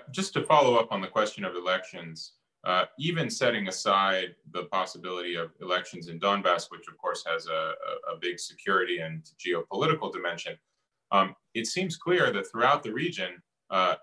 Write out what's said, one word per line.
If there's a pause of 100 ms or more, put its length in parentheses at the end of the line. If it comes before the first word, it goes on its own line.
(120)
just
to
follow
up
on
the
question
of
elections, (300)
uh, (120)
even
setting
aside (180)
the
possibility
of (100)
elections
in
Donbass,
which
of
course
has
a,
a,
a
big
security
and
geopolitical
dimension, (560)
um, (160)
it
seems
clear
that
throughout
the
region, (280)
uh,